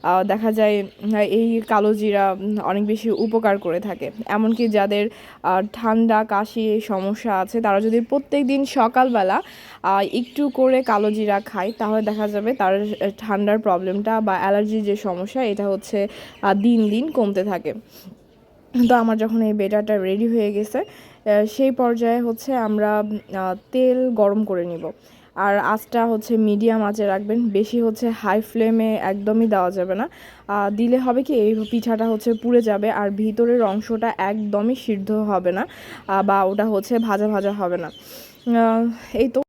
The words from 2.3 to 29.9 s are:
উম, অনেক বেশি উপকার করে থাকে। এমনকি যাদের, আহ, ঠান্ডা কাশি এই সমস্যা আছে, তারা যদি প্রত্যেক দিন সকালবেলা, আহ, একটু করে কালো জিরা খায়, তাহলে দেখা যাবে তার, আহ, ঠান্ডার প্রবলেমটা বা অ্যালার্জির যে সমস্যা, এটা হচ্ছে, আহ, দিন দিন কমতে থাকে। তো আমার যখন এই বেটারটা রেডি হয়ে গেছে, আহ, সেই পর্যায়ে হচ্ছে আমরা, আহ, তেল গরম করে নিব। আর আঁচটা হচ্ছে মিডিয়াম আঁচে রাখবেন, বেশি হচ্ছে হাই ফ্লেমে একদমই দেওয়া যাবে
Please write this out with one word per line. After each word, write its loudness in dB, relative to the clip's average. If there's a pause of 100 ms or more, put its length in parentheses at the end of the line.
উম, -2
অনেক 0
বেশি -2
উপকার 0
করে -2
থাকে। -8 (140)
এমনকি 0
যাদের, 2 (340)
আহ, 2 (120)
ঠান্ডা 2
কাশি -2
এই 0
সমস্যা -2
আছে, -2
তারা 2
যদি 2
প্রত্যেক 0
দিন 0
সকালবেলা, 2 (420)
আহ, 2
একটু -2
করে 2
কালো 2
জিরা 0
খায়, -6
তাহলে 0
দেখা -2
যাবে -2
তার, 2
আহ, -4
ঠান্ডার 0
প্রবলেমটা 0
বা 0
অ্যালার্জির 0
যে 0
সমস্যা, -4
এটা -2
হচ্ছে, -2 (340)
আহ, 2
দিন 4
দিন -2
কমতে 0
থাকে। -4 (1160)
তো 8
আমার 2
যখন 0
এই 2
বেটারটা 0
রেডি 0
হয়ে 0
গেছে, -4
আহ, -2
সেই 0
পর্যায়ে 0
হচ্ছে -4
আমরা, 0
আহ, -6 (160)
তেল 2
গরম 2
করে -2
নিব। -8 (440)
আর 2
আঁচটা 0
হচ্ছে 0
মিডিয়াম 2
আঁচে 0
রাখবেন, 0
বেশি 0
হচ্ছে -2
হাই 0
ফ্লেমে 0
একদমই 0
দেওয়া 2
যাবে -2